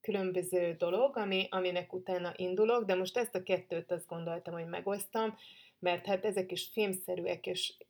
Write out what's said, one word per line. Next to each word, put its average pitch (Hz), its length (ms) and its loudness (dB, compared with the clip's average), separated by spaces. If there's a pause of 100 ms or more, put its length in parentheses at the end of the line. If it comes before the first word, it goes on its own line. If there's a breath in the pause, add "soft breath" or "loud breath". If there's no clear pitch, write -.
különböző 180 720 0
dolog, 196 440 2
ami, 190 320 0
aminek 180 440 -2
utána 180 420 -2
indulok, 214 500 2
de 190 100 4
most 185 220 0
ezt 233 180 -2
a 185 80 0
kettőt 175 480 0
azt 170 160 -4
gondoltam, 170 460 -6
hogy 165 120 -6
megosztom, 202 720 -2 (420 loud breath)
mert 175 260 0
hát 196 200 2
ezek 190 260 0
is - 200 -6
filmszerűek, 185 760 0
és 180 280 -2 (160)